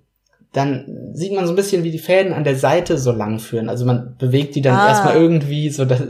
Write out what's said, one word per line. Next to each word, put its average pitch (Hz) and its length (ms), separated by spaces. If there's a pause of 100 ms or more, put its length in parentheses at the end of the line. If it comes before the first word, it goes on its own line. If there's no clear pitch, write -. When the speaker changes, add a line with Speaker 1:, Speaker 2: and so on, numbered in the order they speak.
(540)
Speaker 1:
dann 127 600
sieht 190 200
man 190 120
so 170 80
ein - 20
bisschen, 196 280
wie 165 80
die 160 80
Fäden 185 340
an 147 100
der 139 120
Seite 151 420
so 131 140
lang 110 280
führen. 113 300
Also 120 160
man 123 320
bewegt 135 380
die 143 60
dann 139 180
Speaker 2:
Ah. 208 80
Speaker 1:
erstmal 208 280
irgendwie 151 540
so, 135 160
dass, 120 240